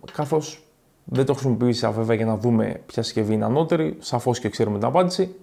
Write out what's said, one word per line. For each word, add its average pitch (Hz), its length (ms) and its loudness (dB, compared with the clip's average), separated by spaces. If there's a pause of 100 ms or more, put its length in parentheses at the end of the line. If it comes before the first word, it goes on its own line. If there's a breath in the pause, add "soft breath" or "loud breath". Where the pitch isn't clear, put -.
(140)
καθώς 151 520 -4 (380)
δεν 131 220 0
το 139 80 2
χρησιμοποίησα 120 580 0
βέβαια 113 240 0
για 110 100 0
να 110 120 0
δούμε 113 480 0
ποια - 180 -4
συσκευή 110 300 0
είναι 107 120 0
ανώτερη, 156 540 0
σαφώς 123 400 -2
και 110 100 -4
ξέρουμε 104 280 0
την 107 100 0
απάντηση, 180 560 0